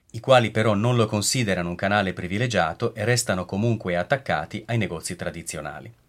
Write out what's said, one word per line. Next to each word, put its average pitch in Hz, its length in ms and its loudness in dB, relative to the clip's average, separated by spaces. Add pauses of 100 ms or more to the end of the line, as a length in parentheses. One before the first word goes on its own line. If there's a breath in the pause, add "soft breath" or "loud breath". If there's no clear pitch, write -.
(120)
i 117 80 -10
quali 120 320 6
però 110 240 2
non 120 200 2
lo 113 120 4
considerano 98 640 0
un 87 60 -4
canale 98 380 0
privilegiato 98 800 -2
e 104 120 -4
restano 107 400 0
comunque 98 520 0
attaccati 87 680 -2
ai 117 100 0
negozi 87 380 -4
tradizionali. 78 760 -8 (160)